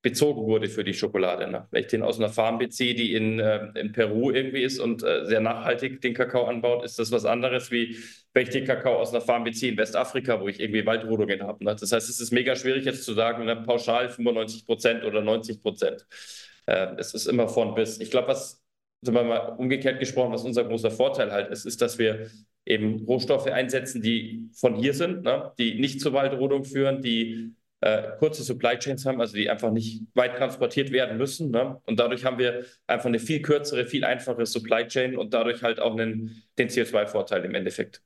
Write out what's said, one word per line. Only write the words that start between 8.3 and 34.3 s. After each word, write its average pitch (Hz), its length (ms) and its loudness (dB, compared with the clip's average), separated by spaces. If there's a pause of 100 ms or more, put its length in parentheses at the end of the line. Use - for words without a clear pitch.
wenn 127 100 6
ich 120 60 -4
den 131 160 0
Kakao 123 320 2
aus 113 120 0
einer 117 120 0
Farm 120 220 2
beziehe 113 280 -2
in 104 80 -2
Westafrika, 123 600 0
wo 98 80 -4
ich 98 120 -6
irgendwie 104 260 0
Waldrodungen 110 560 0
habe, 101 220 -8
ne? 104 120 0
Das 107 160 -4
heißt, 113 160 2
es 120 120 -6
ist 120 120 -6
mega 123 240 4
schwierig 131 300 0
jetzt 131 180 -2
zu 113 120 -6
sagen, 113 300 0
ne, 113 100 2
pauschal 117 540 0
fünfundneunzig 113 540 -2
Prozent 113 420 2
oder 107 160 0
neunzig 110 420 -2
Prozent. 98 420 -2 (640)
Äh, 95 300 2
es - 180 -8
ist 113 100 -4
immer 117 220 2
von 110 260 0
bis. 110 260 -2
Ich 110 120 -8
glaub, 127 160 2
was, - 340 -4 (400)
sagen 120 140 0
wir 120 80 6
mal, 117 160 2 (180)
umgekehrt 131 440 0
gesprochen, 127 320 0
was 113 100 -4
unser 120 220 2
großer 110 260 0
Vorteil 123 400 2
halt 101 200 0
ist, 101 120 -8
ist, - 180 -4
dass 113 160 0
wir 110 320 0 (360)
eben 107 400 0
Rohstoffe 135 420 2
einsetzen, 127 540 -2
die 113 520 -2
von 117 220 2
hier 135 180 2
sind, 170 300 -2
ne? 131 340 0
Die 113 220 0
nicht 139 220 0
zur 143 100 0
Waldrodung 139 540 2
führen, 135 360 0
die, 113 540 -2 (240)
äh, - 400 2
kurze 156 240 2
Supply 123 340 0
Chains 135 280 -6
haben, 131 160 0
also 104 160 -2
die 104 120 2
einfach 110 220 0
nicht 113 300 -2 (140)
weit 123 200 4
transportiert 135 560 0
werden 123 260 2
müssen, 139 320 -2
ne? 131 360 0
Und 110 120 0
dadurch 123 280 2
haben 127 140 0
wir 123 260 0 (220)
einfach 120 180 0
eine 117 140 2
viel 151 220 -2
kürzere, 143 440 0
viel - 180 -2
einfache 120 420 0